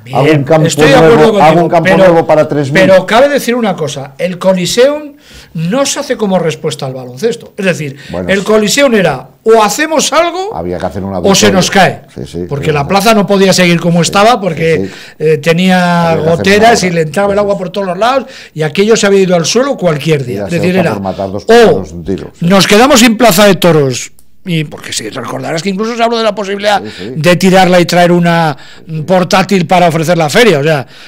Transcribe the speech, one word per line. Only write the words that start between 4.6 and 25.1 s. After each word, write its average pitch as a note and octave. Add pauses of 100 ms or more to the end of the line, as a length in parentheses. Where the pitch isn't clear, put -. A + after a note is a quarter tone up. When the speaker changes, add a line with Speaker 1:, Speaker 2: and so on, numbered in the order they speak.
Speaker 1:
no F#3
se D4
hace C4
como G3
respuesta D#3
al C3
baloncesto. B2+
Es G3
decir, D3 (140)
Speaker 2:
Bueno, F2+
Speaker 1:
el G3
Speaker 2:
sí. F#3
Speaker 1:
Coliseum A3
era, E3 (140)
o A3
hacemos C#4+
algo, F4
Speaker 2:
Había F2
que F#2
hacer -
una G2
Speaker 1:
o - (120)
se G#3+
Speaker 2:
victoria. G3
Speaker 1:
nos F3+
cae. E3 (120)
Speaker 2:
Sí, -
sí, E2+
Speaker 1:
Porque C#3
Speaker 2:
sí, D#3
Speaker 1:
la C#3+
Speaker 2:
sí. C#3
Speaker 1:
plaza G3
no G3+
podía G3
seguir F3
como E3+
Speaker 2:
Sí, D3+
Speaker 1:
estaba, G#3+
porque, E3
Speaker 2:
sí, F#3+
sí. F#3 (260)
Speaker 1:
eh, D#3
tenía F3
Speaker 2:
Había -
que D3+
hacer D#3
una E3
Speaker 1:
goteras G#3
y F#3
Speaker 2:
obra. F3
Speaker 1:
le E3+
entraba G3
el G3
Speaker 2:
Sí, -
Speaker 1:
agua G3+
Speaker 2:
sí. F#3+
Speaker 1:
por F3+
todos G3
los F3+
lados, B3+ (300)
y D3+
aquello G3+
se G#3
había G3
ido F3+
al E3
suelo C4
cualquier D#3
Speaker 2:
Y -
Speaker 1:
día. A#2+
Speaker 2:
la -
Speaker 1:
Es F3
decir, F3
Speaker 2:
Ceuta F#3
Speaker 1:
era, E3
Speaker 2:
por G2+
matar F#2+
dos G2+
Speaker 1:
o -
Speaker 2:
pájaros A3
de E2
un E2+
tiro, F#2
sí. E3
Speaker 1:
nos F#3+
quedamos A#3+
sin A3+
plaza G#3
de G3
toros, D3 (320)
y E3
porque -
si -
recordarás C3